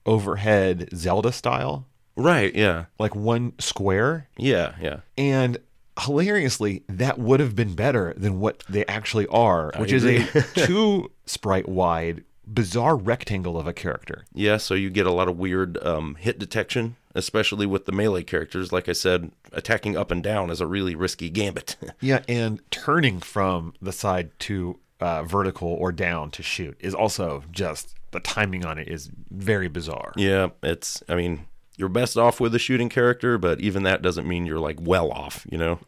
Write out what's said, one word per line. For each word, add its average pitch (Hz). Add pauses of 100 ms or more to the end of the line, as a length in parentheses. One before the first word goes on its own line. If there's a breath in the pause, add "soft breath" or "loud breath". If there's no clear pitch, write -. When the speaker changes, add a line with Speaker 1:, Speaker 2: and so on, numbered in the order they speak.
Speaker 1:
overhead 98
Zelda 95
style. 131 (300)
Speaker 2:
Right, 135
yeah. 85 (120)
Speaker 1:
Like, 107
one 117
square. 113
Speaker 2:
Yeah, 107
yeah. 73 (160)
Speaker 1:
And 135 (400)
hilariously, 143
that 110
would 127
have 123
been 104
better 104
than 95
what -
they 98
actually 104
are, 90
Speaker 2:
I -
Speaker 1:
which 101
is 123
a 120
Speaker 2:
agree. 135 (120)
<laughs> - (120)
Speaker 1:
two 202 (160)
sprite 95
wide, 85 (220)
bizarre 117
rectangle 95
of 76
a 85
character. 76 (100)
Speaker 2:
Yeah, 104
so 101
you 98
get 95
a 92
lot 90
of 87
weird, 92
um, 78
hit 104
detection, 113 (180)
especially 104
with 98
the 95
melee 98
characters. 87
Like 90
I 87
said, 87 (220)
attacking 104
up 95
and 87
down 101
is 82
a 87
really 92
risky 85
gambit. 95 (120)
<laughs> -
Speaker 1:
Yeah, 131
and 113 (100)
turning 147
from 90
the 92
side 92 (100)
to, 90 (220)
uh, 82
vertical 90
or 87
down 82
to -
shoot 78
is 95
also 82
just, 87 (160)
the 87
timing 92
on 80
it 80
is 78 (200)
very 95
bizarre. 76
Speaker 2:
Yeah, 95 (140)
it's, -
I 82
mean, 87 (300)
you're 95
best 120
off 117
with 117
a 120
shooting 120
character, 120
but 85
even 98
that 95
doesn't 82
mean 87
you're, 78
like, 78
well 85
off, 69
you 80
know? 82